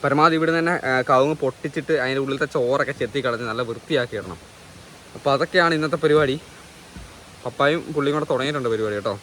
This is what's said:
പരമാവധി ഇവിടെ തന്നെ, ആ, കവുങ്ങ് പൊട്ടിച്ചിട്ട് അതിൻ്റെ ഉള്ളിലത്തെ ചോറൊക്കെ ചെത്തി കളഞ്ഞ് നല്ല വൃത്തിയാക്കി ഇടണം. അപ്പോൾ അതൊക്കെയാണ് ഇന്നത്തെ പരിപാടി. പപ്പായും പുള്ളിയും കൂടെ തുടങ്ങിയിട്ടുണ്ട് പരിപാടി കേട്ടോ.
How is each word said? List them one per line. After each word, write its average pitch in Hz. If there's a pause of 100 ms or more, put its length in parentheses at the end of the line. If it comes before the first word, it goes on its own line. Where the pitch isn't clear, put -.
പരമാവധി 151
ഇവിടെ 160
തന്നെ, 170 (160)
ആ, 131 (160)
കവുങ്ങ് 139
പൊട്ടിച്ചിട്ട് 147 (100)
അതിൻ്റെ 135
ഉള്ളിലത്തെ 139
ചോറൊക്കെ 135
ചെത്തി 127
കളഞ്ഞ് 120
നല്ല 113 (100)
വൃത്തിയാക്കി 120
ഇടണം. 87 (800)
അപ്പോൾ 143
അതൊക്കെയാണ് 165
ഇന്നത്തെ 156
പരിപാടി. 151 (1040)
പപ്പായും 139 (120)
പുള്ളിയും 143
കൂടെ 151
തുടങ്ങിയിട്ടുണ്ട് 135
പരിപാടി 107
കേട്ടോ. 104